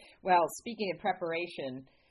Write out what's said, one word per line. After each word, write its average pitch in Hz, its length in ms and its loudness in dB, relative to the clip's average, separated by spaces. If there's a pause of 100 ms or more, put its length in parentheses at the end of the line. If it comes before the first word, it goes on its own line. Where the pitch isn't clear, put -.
(220)
Well, 175 240 6 (140)
speaking 214 340 -4
of 160 80 -14
preparation, 165 840 -4 (220)